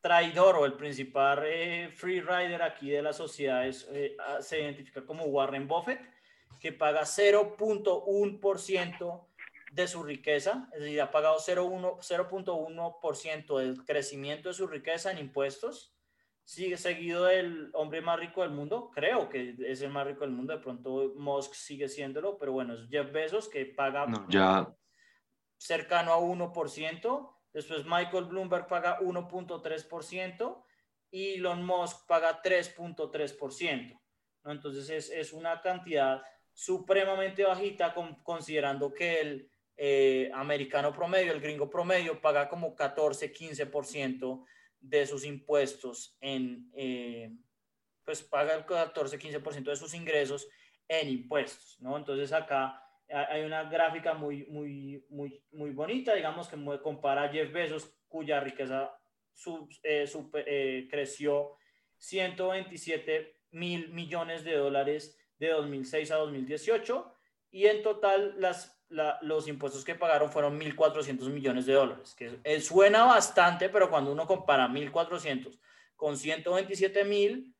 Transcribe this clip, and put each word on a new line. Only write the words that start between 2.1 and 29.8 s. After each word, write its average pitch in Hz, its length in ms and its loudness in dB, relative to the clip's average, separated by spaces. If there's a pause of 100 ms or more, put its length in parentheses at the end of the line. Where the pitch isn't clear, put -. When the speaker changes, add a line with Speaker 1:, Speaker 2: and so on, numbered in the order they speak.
Speaker 1:
rider 175 420 0
aquí 147 280 -2
de 143 120 2
la 151 100 0
sociedad 131 540 -2
es, 131 240 -8
eh, 143 300 -4
ah, 139 200 -4
se 151 200 -4
identifica 139 440 -8
como 160 200 -8
Warren 139 420 0
Buffett, 180 340 -2 (600)
que 160 120 -8
paga 151 320 2
cero 208 520 6
punto 208 480 0
uno 202 360 0
por 196 180 2
ciento 175 680 -4 (440)
de 175 140 0
su 175 160 -8
riqueza, 151 680 0
es 151 80 -10
decir, 147 220 -2
ha 135 80 0
pagado 156 280 4
cero 180 280 0
uno, 180 340 -4
cero 175 300 -2
punto 190 240 -4
uno 165 480 -6
por 156 120 0
ciento 151 440 -4
del 131 260 -4
crecimiento 143 640 -4
de 180 60 -6
su 185 120 -4
riqueza 165 440 -4
en 180 80 -6
impuestos, 139 760 -4 (520)
sigue 180 300 -4
seguido 170 480 -2
del 175 480 2
hombre 156 280 -2
más 170 200 0
rico 175 220 -4
del 151 100 -2
mundo, 156 420 -6
creo 175 340 2
que 123 280 -6 (100)
es 131 160 -4
el 139 80 -4
más 139 160 -4
rico 143 140 -8
del 143 100 -4
mundo, 127 220 -6
de 156 80 -8
pronto 135 560 -4
Musk 143 380 -4
sigue 139 340 -8
siéndolo, 143 500 -6
pero 135 140 -4
bueno, 127 220 -4
es 113 140 -14
Jeff 139 220 -2
Bezos 160 380 -2
que 135 180 -4
paga 139 400 -2
Speaker 2:
No, 107 220 -4
ya. 95 440 4 (840)
Speaker 1:
cercano 170 540 2
a 165 60 6
uno 175 340 0
por 156 180 -4
ciento, 170 720 -4 (120)
después 151 320 -6
Michael 175 420 0
Bloomberg 180 420 -2
paga 175 320 0
uno 175 260 -2
punto 180 340 -10
tres 160 220 -6